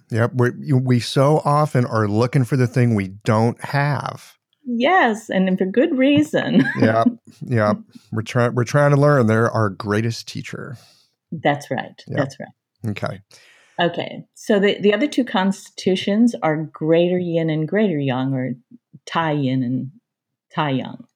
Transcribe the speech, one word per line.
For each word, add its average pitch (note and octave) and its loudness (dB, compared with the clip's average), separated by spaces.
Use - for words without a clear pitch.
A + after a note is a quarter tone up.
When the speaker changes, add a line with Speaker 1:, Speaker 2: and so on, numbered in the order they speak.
Speaker 1:
yep. A#2 0
We, B2 2
we B2+ 2
so C#3 2
often D3 0
are A2 0
looking A#2+ 2
for C#3 -2
the B2+ 2
thing A#2+ 2
we G2 0
don't A2+ 2
have. - -4
Speaker 2:
Yes, B3 0
and F#3+ 0
for F#3+ 0
good C4 2
reason. C4+ 2
<laughs> - -6
Speaker 1:
Yep, A2+ 2
yep. G#2+ 2
We're A2 -4
try-, A#2+ 0
we're A#2+ 0
trying C#3+ 2
to C#3+ 4
learn. C#3+ 4
They're A2 2
our A2 0
greatest G#2+ -4
teacher. - -12
Speaker 2:
That's C#3+ -2
right. - -8
Speaker 1:
Yep. - -6
Speaker 2:
That's C3+ -4
right. - -12
Speaker 1:
Okay. G2+ -8
Speaker 2:
Okay. - -4
So - 0
the, G3 0
the G#3 4
other A3 0
two D4 -2
constitutions G3+ 0
are D#3 0
greater E3 2
yin E3 -2
and D#3 -2
greater F#3+ 0
yang, C3 -2
or C3+ -4
Tai E3 -2
Yin C3 0
and B2+ -4
Tai D3+ -2
Yang. - -6